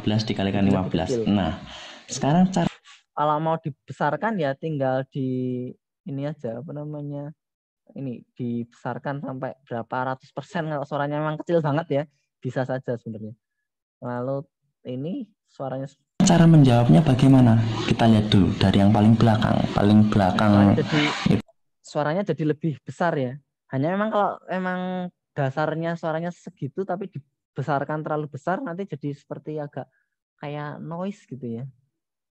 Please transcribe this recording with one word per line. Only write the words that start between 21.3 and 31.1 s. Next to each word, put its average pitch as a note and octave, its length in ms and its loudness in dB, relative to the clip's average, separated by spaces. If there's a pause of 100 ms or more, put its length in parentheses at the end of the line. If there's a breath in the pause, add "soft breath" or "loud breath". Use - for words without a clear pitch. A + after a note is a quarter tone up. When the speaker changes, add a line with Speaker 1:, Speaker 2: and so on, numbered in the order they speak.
Speaker 1:
it- - 80 -8 (400)
Speaker 2:
suaranya D3+ 400 -2
jadi D#3 240 -4
lebih D3 220 -4 (100)
besar E3 320 -2
ya. C3 240 -4 (320)
Hanya C#3+ 240 -2
memang G#3 160 -2
kalau G3+ 240 0 (160)
emang F#3 600 -6 (280)
dasarnya D#3 560 -4
suaranya E3+ 400 -6
segitu - 480 -10
tapi G3 320 -6
dibesarkan D3 880 -6
terlalu D3+ 240 -6
besar, E3+ 320 -6
nanti G3 320 -10
jadi C#3+ 240 -8
seperti D#3 480 -12
agak C#3 240 -12 (560)
kayak D3 400 -10
noise F3 480 -10